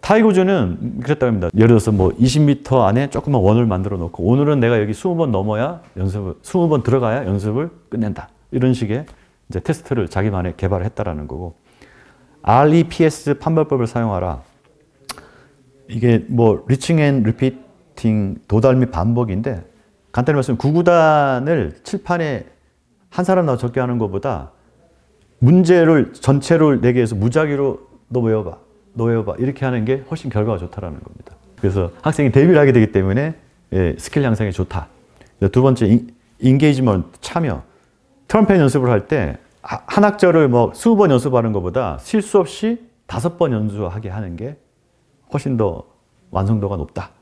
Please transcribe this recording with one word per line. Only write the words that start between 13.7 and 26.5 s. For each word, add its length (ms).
사용하라. 560
이게 400
뭐 400
리칭 300
앤 240
리피팅, 1120
도달 280
및 140
반복인데, 720
간단히 260
말씀드리면 220
구구단을 1120
칠판에 600
한 140
사람 220
나와 120
적게 200
하는 200
것보다 540
문제를 760
전체를 680